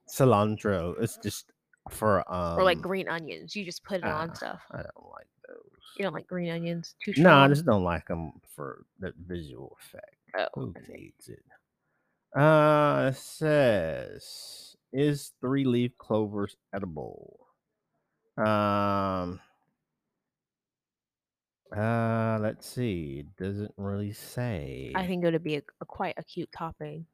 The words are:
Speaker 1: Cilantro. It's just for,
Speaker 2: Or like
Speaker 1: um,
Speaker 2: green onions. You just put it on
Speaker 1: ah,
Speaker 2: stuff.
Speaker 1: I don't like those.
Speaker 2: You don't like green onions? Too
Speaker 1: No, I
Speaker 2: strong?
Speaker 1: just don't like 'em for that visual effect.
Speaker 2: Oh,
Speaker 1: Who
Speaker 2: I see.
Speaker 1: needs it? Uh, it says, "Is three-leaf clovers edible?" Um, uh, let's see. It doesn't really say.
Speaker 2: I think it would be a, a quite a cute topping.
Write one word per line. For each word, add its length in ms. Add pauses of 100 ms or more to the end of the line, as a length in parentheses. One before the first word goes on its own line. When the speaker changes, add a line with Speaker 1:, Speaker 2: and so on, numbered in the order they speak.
Speaker 1:
Cilantro. 920
It's 160
just 340 (380)
for, 420
Speaker 2:
Or 320
like 140
Speaker 1:
um, 60
Speaker 2:
green 260
onions. 460
You 100
just 180
put 140
it 80
on 240
Speaker 1:
ah, 40
Speaker 2:
stuff. 280 (100)
Speaker 1:
I 60
don't 320
like 180 (200)
those. 100 (400)
Speaker 2:
You 60
don't 100
like 140
green 240
onions? 520
Too 140
Speaker 1:
No, 160
I 140
Speaker 2:
strong? 20
Speaker 1:
just 160
don't 180
like 260
'em 240 (220)
for 300 (140)
that 160
visual 680
effect. 340 (220)
Speaker 2:
Oh, 160
Speaker 1:
Who 240
Speaker 2:
I 80
see. 80
Speaker 1:
needs 360
it? 140 (960)
Uh, 720
it 60
says, 1600 (180)
"Is 480
three-leaf 560
clovers 580 (180)
edible?" 720 (880)
Um, 1040 (2250)
uh, 680
let's 260
see. 520
It 160
doesn't 420
really 360
say. 840
Speaker 2:
I 120
think 180
it 60
would 120
be 140
a, 60 (180)
a 40
quite 320
a 60
cute 280
topping. 640